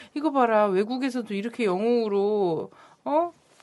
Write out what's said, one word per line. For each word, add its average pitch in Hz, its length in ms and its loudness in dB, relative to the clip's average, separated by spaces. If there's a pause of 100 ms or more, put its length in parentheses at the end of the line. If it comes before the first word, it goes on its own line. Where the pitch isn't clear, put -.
(120)
"이거 294 180 -2
봐라, 226 360 4
외국에서도 233 680 -2
이렇게 226 320 -4
영웅으로, 202 1040 0 (340)
어? 330 280 0 (280)